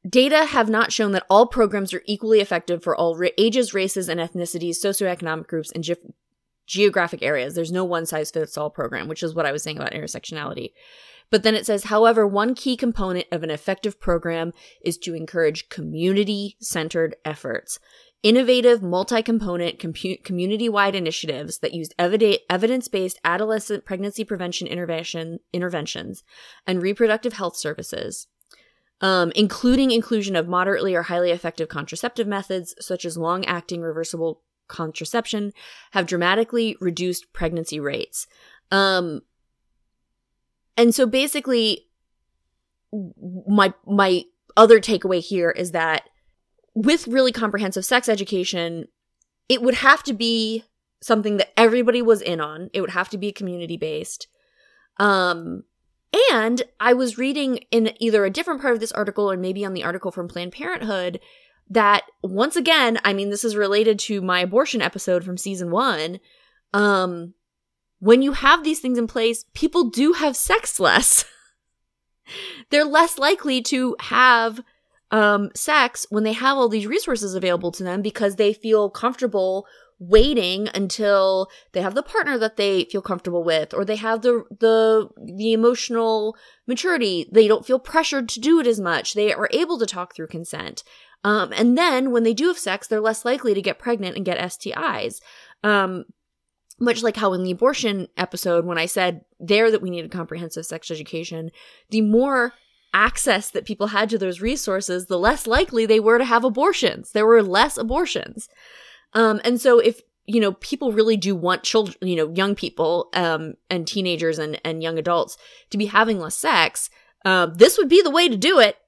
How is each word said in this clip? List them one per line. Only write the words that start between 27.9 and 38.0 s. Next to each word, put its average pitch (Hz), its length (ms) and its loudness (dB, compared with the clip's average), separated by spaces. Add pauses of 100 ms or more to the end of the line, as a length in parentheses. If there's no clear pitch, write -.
um, 180 340 2
including 247 560 2
inclusion 214 460 -2
of 165 120 -2
moderately 185 460 0
or 170 80 0
highly 175 280 -2
effective 170 380 -4
contraceptive 202 580 -6
methods, 196 540 -6
such - 240 -8
as 170 120 -8
long-acting 170 640 -4
reversible 165 600 -6 (260)
contraception, 202 840 -6 (400)
have 185 140 0
dramatically 214 760 0
reduced 180 520 -4
pregnancy 165 480 -6
rates." - 460 -8 (440)